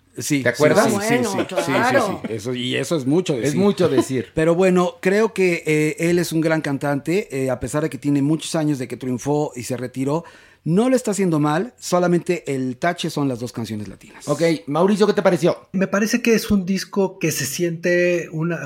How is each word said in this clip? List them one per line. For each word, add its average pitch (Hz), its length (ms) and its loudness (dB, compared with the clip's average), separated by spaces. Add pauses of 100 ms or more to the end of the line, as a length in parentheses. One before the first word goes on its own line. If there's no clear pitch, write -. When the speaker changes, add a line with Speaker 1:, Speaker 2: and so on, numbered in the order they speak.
(160)
Speaker 1:
Sí, 131 280 -2
Speaker 2:
¿Te 120 60 2
acuerdas? 151 360 4
Speaker 1:
sí, 220 60 2
sí, 202 40 0
Speaker 3:
Bueno, 226 360 0
Speaker 1:
sí, - 60 -2 (120)
sí, 190 60 -8 (100)
sí, 139 60 -2
Speaker 3:
claro. 233 500 0
Speaker 1:
sí, 226 60 -6
sí. 110 80 -6
Eso, 113 180 -6
y 123 220 -2
eso 135 200 -2
es 131 120 -2
mucho 165 260 2
decir. 123 140 -2
Speaker 2:
Es 147 80 0
mucho 185 340 2
decir. 131 460 0
Speaker 1:
Pero 160 180 2
bueno, 180 480 2
creo 214 320 2
que, 180 320 0
eh, 156 300 2 (120)
él 175 120 2
es 165 120 -2
un 160 80 0
gran 160 220 0
cantante, 143 760 -2 (100)
eh, 131 40 -2
a 123 100 -2
pesar 139 220 -4
de 156 80 -2
que 135 80 -8
tiene 143 240 0
muchos 151 320 -2
años 151 240 0
de 123 100 -8
que 123 80 -10
triunfó 139 600 -2
y 123 80 -8
se 127 120 -6
retiró, 131 480 -4 (400)
no 190 280 2
lo 262 40 6
está 226 160 0
haciendo 180 280 2
mal, 156 400 0
solamente 175 640 0 (100)
el 127 240 -4
tache 170 320 -4
son 143 180 -2
las 123 120 -4
dos 123 140 -8
canciones 104 340 -8
latinas. - 400 -16
Speaker 2:
Ok, 147 160 0 (240)
Mauricio, 185 400 2
¿qué 202 60 2
te 196 100 -2
pareció? 165 480 2
Speaker 4:
Me 190 160 0
parece 214 340 0
que 226 140 4
es 208 160 -2
un 196 120 2
disco 190 540 -2
que 160 140 -2
se 131 160 -4
siente 175 840 0
una, 160 340 -4